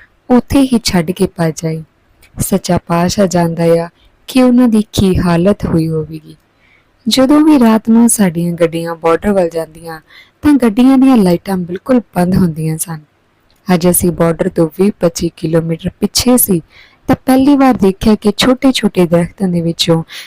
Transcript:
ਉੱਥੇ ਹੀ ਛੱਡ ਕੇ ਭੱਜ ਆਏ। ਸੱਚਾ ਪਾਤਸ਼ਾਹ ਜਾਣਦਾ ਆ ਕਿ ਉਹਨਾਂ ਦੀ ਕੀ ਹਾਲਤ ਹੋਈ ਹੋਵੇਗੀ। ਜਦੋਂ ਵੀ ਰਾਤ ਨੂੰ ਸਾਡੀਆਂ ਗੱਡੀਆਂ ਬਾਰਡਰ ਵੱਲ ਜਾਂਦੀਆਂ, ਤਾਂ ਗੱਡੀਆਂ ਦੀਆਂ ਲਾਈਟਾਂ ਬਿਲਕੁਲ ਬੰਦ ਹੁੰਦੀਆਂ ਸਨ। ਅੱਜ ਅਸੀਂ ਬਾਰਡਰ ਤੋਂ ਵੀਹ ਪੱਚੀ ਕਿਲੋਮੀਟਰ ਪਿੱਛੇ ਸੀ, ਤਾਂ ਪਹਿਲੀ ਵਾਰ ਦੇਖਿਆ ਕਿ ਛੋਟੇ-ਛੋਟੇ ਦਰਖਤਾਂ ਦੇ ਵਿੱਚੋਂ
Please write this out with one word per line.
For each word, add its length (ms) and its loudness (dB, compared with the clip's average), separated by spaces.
ਉੱਥੇ 300 2
ਹੀ 240 0
ਛੱਡ 260 -2
ਕੇ 160 -2
ਭੱਜ 400 -4
ਆਏ। 180 -8
ਸੱਚਾ 480 -2
ਪਾਤਸ਼ਾਹ 400 0
ਜਾਣਦਾ 380 -2
ਆ 240 2
ਕਿ 160 0
ਉਹਨਾਂ 260 4
ਦੀ 140 2
ਕੀ 260 0
ਹਾਲਤ 480 0
ਹੋਈ 220 -2
ਹੋਵੇਗੀ। 480 -10
ਜਦੋਂ 320 2
ਵੀ 180 4
ਰਾਤ 300 2
ਨੂੰ 200 4
ਸਾਡੀਆਂ 440 -2
ਗੱਡੀਆਂ 420 -4
ਬਾਰਡਰ 380 -2
ਵੱਲ 160 0
ਜਾਂਦੀਆਂ, 520 -12
ਤਾਂ 120 4
ਗੱਡੀਆਂ 440 2
ਦੀਆਂ 180 4
ਲਾਈਟਾਂ 400 0
ਬਿਲਕੁਲ 440 -4
ਬੰਦ 200 0
ਹੁੰਦੀਆਂ 420 -2
ਸਨ। 220 -12
ਅੱਜ 160 0
ਅਸੀਂ 220 0
ਬਾਰਡਰ 360 -2
ਤੋਂ 200 -2
ਵੀਹ 120 0
ਪੱਚੀ 360 -2
ਕਿਲੋਮੀਟਰ 540 -4
ਪਿੱਛੇ 360 0
ਸੀ, 260 -2
ਤਾਂ 100 0
ਪਹਿਲੀ 300 2
ਵਾਰ 180 2
ਦੇਖਿਆ 400 0
ਕਿ 220 0
ਛੋਟੇ-ਛੋਟੇ 680 0
ਦਰਖਤਾਂ 420 -2
ਦੇ 120 -2
ਵਿੱਚੋਂ 420 -2